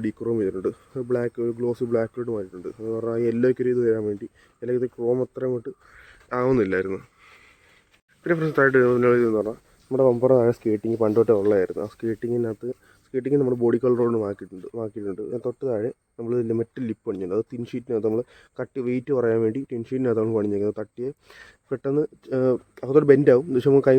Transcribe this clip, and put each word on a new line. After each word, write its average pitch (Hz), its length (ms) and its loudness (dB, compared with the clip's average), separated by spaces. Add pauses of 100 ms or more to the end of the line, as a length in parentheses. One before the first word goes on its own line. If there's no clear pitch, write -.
ഡീക്രോം 113 340 -4
ചെയ്തിട്ടുണ്ട്. 95 300 -4 (240)
ഒരു 127 180 -8
ബ്ലാക്ക്, 120 340 -4
ഒരു 117 140 -4
ഗ്ലോസി 120 320 -4
ബ്ലാക്കിലോട്ട് 117 440 -4
മാറ്റിയിട്ടുണ്ട്. 92 340 -10 (100)
എന്ന് 110 160 -8
പറഞ്ഞാൽ 113 240 -4
ആ 120 80 -2
യെല്ലോയ്ക്ക് 123 360 0
ഒരു 123 120 0
ഇത് 123 100 0
വരാൻ 110 240 0
വേണ്ടി, 104 180 -8 (320)
അല്ലെങ്കിൽ 120 240 -2
ഇത് 123 140 -6
ക്രോം 123 280 0
അത്ര 127 220 -12
അങ്ങോട്ട് 127 240 -6 (680)
ആവുന്നില്ലായിരുന്നു. 95 600 0 (1200)
പിന്നെ 170 160 -2
ഫ്രണ്ട്സ്, 156 220 -2
താഴെ 135 180 6
ഇടുന്ന 123 420 4
ഇതെന്ന് 110 200 2
പറഞ്ഞാൽ 107 180 -4 (260)
നമ്മുടെ 131 240 0
ബമ്പർ 123 320 4
താഴെ 117 200 2
സ്കേറ്റിംഗ് 113 420 -2
പണ്ട് 107 180 2
തൊട്ടേ 110 220 4
ഉള്ളതായിരുന്നു. 98 440 0
ആ 110 100 -10
സ്കേറ്റിങ്ങിനകത്ത്, 117 760 -6 (360)
സ്കേറ്റിംഗ് 131 340 -2
നമ്മുടെ 123 200 0
ബോഡി 117 220 2
കളർ 123 180 2
കൊണ്ട് 117 240 2
മാറ്റിയിട്ടുണ്ട്, 95 420 -10 (120)
മാറ്റിയിട്ടുണ്ട്. 104 440 -8
അതിന് 117 240 -8
തൊട്ട് 123 220 -8
താഴെ 113 200 -2 (300)
നമ്മൾ 117 140 -6 (180)
ലിമിറ്റ് 113 380 -4
ലിപ്പ് 107 180 -8
പണിഞ്ഞിട്ടുണ്ട്. 95 320 -4
അത് 113 140 -2
തിൻ 120 180 -8
ഷീറ്റിനകത്ത് 117 380 -4
നമ്മൾ 110 120 0 (380)
കട്ട് 131 200 -10 (100)
വെയിറ്റ് 127 280 -4
കുറയാൻ 113 280 2
വേണ്ടി 113 160 0 (100)
തിൻ 120 180 -6
ഷീറ്റിനകത്ത് 123 320 0
നമ്മൾ 113 180 0
പണിഞ്ഞേക്കുന്നത്. 104 420 -2
തട്ടിയ 120 260 -10 (640)
പെട്ടെന്ന്, 139 320 -2 (320)
ആ, 131 40 0 (440)
അകത്തോട്ട് 143 300 4
ബെൻഡ് 139 220 8
ആവും. 147 200 2
പക്ഷേ 139 160 2
നമുക്ക് 139 180 6
കൈ 131 100 8